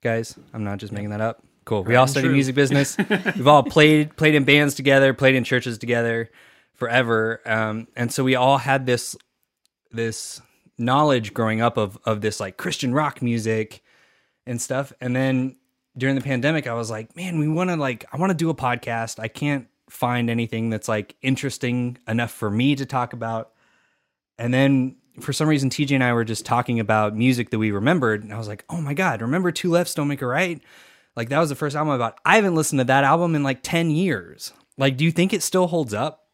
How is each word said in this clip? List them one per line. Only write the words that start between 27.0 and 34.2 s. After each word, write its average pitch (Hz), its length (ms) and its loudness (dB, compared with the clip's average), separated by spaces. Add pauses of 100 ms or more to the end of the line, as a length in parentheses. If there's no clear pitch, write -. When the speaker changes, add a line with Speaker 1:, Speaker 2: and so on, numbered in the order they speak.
Speaker 1:
music 120 360 0
that 113 100 -2
we 110 100 0
remembered. 110 540 0
And 104 80 -14
I 107 60 -10
was 110 100 -8
like, 104 220 -14
"Oh 170 100 -6
my 147 140 -4
God, 147 280 -2
remember 170 300 -2
Two 180 180 -4
Lefts 170 240 0
Don't 147 140 -2
Make 143 140 -4
a 131 40 -4
Right?" 156 340 -2 (540)
Like, 117 140 -6
that 139 100 0
was 160 120 2
the 143 40 -4
first 147 220 -6
album 151 160 -2
I 131 60 0
bought. 117 260 -4
I 180 120 6
haven't 196 200 4
listened 151 240 0
to 131 60 4
that 135 180 4
album 165 320 2
in, 147 80 0
like, 135 180 -2
ten 165 280 0
years. 151 640 -2 (260)